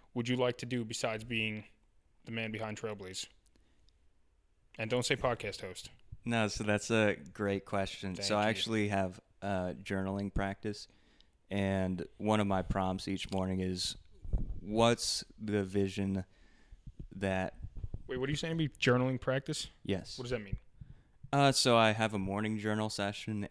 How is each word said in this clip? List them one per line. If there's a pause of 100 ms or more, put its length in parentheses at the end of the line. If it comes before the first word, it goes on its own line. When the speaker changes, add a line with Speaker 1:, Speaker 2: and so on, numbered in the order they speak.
(140)
Speaker 1:
would
you
like
to
do
besides
being (600)
the
man
behind
Trailblaze? (1500)
And
don't
say
podcast
host. (360)
Speaker 2:
No,
so
that's
a (180)
great
question.
Speaker 1:
Thank
Speaker 2:
So
I
Speaker 1:
you.
Speaker 2:
actually
have (220)
a
journaling
practice, (640)
and (140)
one
of
my
prompts
each
morning
is, (640)
"What's (140)
the
vision (920)
that" (520)
Speaker 1:
Wait,
what
are
you
saying
to
me?
Journaling
practice? (160)
Speaker 2:
Yes.
Speaker 1:
What
does
that
mean? (760)
Speaker 2:
Uh,
so
I
have
a
morning
journal
session